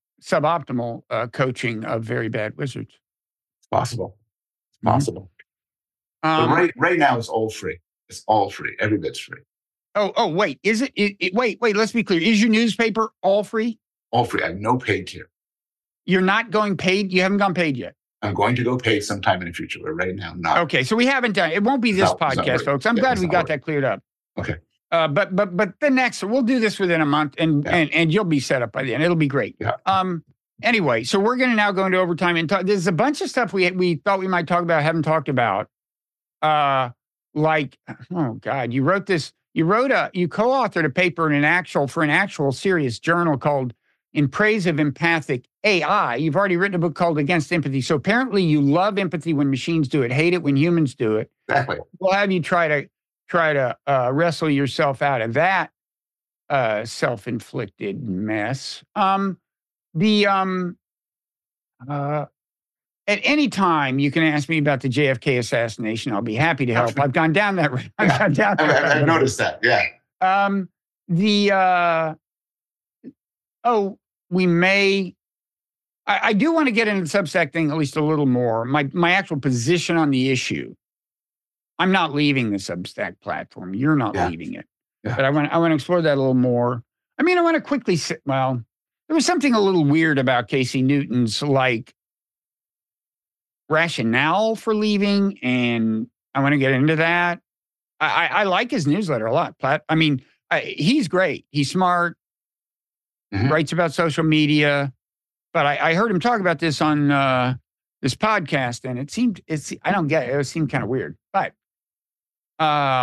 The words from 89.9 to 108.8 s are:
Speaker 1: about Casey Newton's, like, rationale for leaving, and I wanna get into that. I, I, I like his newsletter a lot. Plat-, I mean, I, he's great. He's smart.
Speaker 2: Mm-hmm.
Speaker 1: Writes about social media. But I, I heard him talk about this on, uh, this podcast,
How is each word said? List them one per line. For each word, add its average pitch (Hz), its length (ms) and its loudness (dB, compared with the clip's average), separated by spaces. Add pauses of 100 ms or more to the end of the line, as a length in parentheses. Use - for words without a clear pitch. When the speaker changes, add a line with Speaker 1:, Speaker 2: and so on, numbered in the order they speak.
Speaker 1:
about 123 280 2
Casey 131 360 0
Newton's, 127 580 0
like, 131 520 0 (1800)
rationale 156 880 0
for 220 200 -2
leaving, 202 640 0
and 120 640 0 (260)
I 139 80 0
wanna 139 160 2
get 135 140 2
into 143 260 2
that. 175 440 0 (580)
I, 156 280 0
I, 190 140 0
I - 20 2
like 202 280 0
his 185 160 0
newsletter 147 380 0
a 113 80 0
lot. 147 260 -2
Plat-, 143 300 -2
I 160 60 0
mean, 151 280 2 (260)
I, 160 100 0 (180)
he's 220 300 0
great. 180 440 -2
He's 143 200 0
smart. 175 460 0 (1160)
Speaker 2:
Mm-hmm. 104 160 0
Speaker 1:
Writes 156 220 0
about 165 220 -2
social 165 300 0
media. 147 680 2 (640)
But 156 120 2
I, 143 260 0
I - 20 2
heard 214 180 2
him 175 80 0
talk 233 200 0
about 175 200 0
this 165 220 -2
on, 147 300 2
uh, 131 440 2 (460)
this 131 140 -2
podcast, 147 760 -2